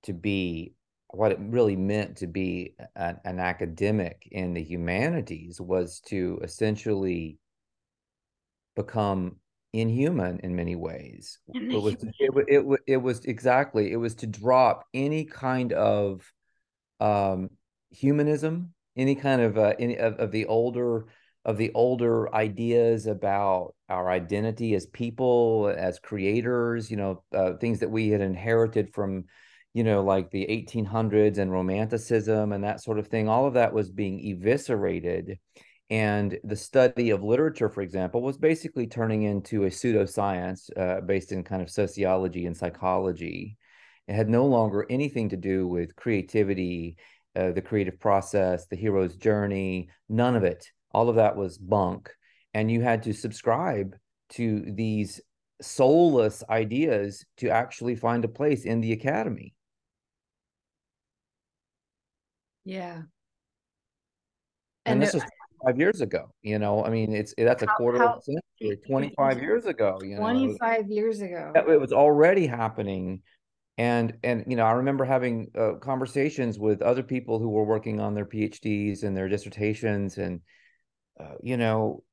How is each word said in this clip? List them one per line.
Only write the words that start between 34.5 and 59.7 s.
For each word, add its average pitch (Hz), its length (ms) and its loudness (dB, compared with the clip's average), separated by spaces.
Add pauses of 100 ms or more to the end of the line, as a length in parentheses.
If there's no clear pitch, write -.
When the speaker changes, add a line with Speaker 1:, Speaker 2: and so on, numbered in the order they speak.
Speaker 1:
And 104 540 0
the 104 120 -6
study 123 540 2
of 98 140 2
literature, 123 460 0
for 101 120 -6
example, 92 400 -2
was 139 160 -4
basically 156 480 -2
turning 113 380 -2
into 101 400 -2
a 95 80 2
pseudoscience, 98 1080 -2
uh, 92 240 -2
based 95 300 -2
in 92 120 -6
kind 92 200 -4
of 85 80 -10
sociology 92 760 0
and 87 100 -6
psychology. 92 1040 -4 (500)
It 101 60 -6
had 107 160 0
no 120 160 4
longer 110 460 2
anything 127 380 -2
to 95 80 -6
do 95 300 -2
with 87 280 -4
creativity, 92 1000 -2 (380)
uh, 92 180 0
the 92 100 -2
creative 98 360 -2
process, 95 680 2
the 98 80 -8
hero's 92 400 0
journey, 95 760 0 (180)
none 120 280 2
of 104 80 2
it. 90 260 -2 (220)
All 117 180 4
of 110 60 2
that 107 200 6
was 95 220 -6
bunk. 95 540 0 (420)
And 110 160 0
you 117 120 2
had 117 220 2
to 110 100 -2
subscribe 113 840 -2 (380)
to 110 280 -2
these 107 580 -4 (420)
soulless 135 840 4
ideas 110 800 0 (120)
to 120 120 -2
actually 120 460 0
find 117 280 0
a 117 40 -2
place 139 380 0
in 113 140 0
the 113 120 -2
academy. 135 640 -4 (3000)